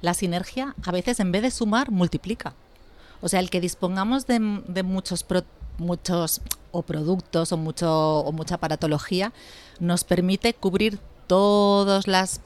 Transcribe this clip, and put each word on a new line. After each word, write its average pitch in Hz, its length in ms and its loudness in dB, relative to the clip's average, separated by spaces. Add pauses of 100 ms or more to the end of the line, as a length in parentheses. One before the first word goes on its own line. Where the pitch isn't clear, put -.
la 175 140 0
sinergia, 190 600 -4 (100)
a 180 80 -4
veces 180 280 0
en 185 100 2
vez 190 120 0
de 254 80 2
sumar, 233 400 0
multiplica. 180 640 -2 (680)
O 175 80 -4
sea, 185 120 2
el 180 100 -2
que 180 100 0
dispongamos 190 680 -2
de, 214 400 0
de 185 160 -4
muchos 185 420 -4
pro-, 180 200 0 (340)
muchos 170 640 -2 (300)
o 170 120 -4
productos 165 720 -2
o 175 40 -2
mucho, 156 640 0
o 147 120 -2
mucha 160 220 -4
aparatología 165 800 -2 (460)
nos 170 260 0
permite 185 500 2
cubrir 202 440 0 (300)
todos 202 800 4
las 190 380 0